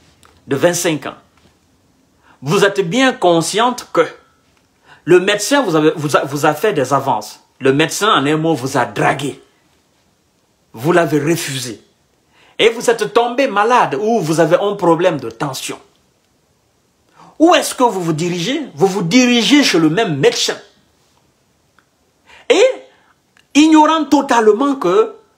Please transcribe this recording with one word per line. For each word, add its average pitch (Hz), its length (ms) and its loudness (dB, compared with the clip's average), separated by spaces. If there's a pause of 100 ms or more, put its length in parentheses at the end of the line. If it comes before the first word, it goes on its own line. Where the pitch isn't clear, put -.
(460)
de 139 100 -4
vingt-cinq 165 500 -2
ans, - 100 -14 (1200)
vous 175 240 0
êtes 202 240 0
bien 254 240 0
consciente 202 800 0
que 165 140 2 (1000)
le 175 160 6
médecin 208 420 -2
vous, 185 120 -2
avez, 156 220 2
vous 147 200 -4
a, - 80 0
vous 143 220 -4
a 151 80 2
fait 214 180 -2
des 139 220 -2
avances. 127 500 -4 (140)
Le 135 140 0
médecin, 156 360 0
en 170 160 2
un 147 120 0
mot, 160 180 0
vous 131 240 -6
a 120 80 0
dragué. 131 560 -4 (1300)
Vous 127 200 -2
l'avez 160 260 2
refusé. 135 640 -6 (800)
Et 208 100 4
vous 233 200 -4
êtes 226 220 -2
tombé 247 360 0
malade 202 520 0
ou 220 200 0
vous 160 200 -2
avez 165 160 2
un 202 180 0
problème 170 440 0
de 117 120 -10
tension. 139 480 -10 (1600)
Où 330 160 6
est-ce 277 200 -2
que 262 100 0
vous 196 160 0
vous 165 120 -2
dirigez ? 175 500 -4 (120)
Vous 143 120 0
vous 190 160 -2
dirigez 240 600 2
chez 190 160 0
le 160 100 2
même 175 280 -2
médecin. 214 400 0 (1900)
Et 381 160 4 (920)
ignorant 311 500 4
totalement 247 720 2
que 196 380 0 (240)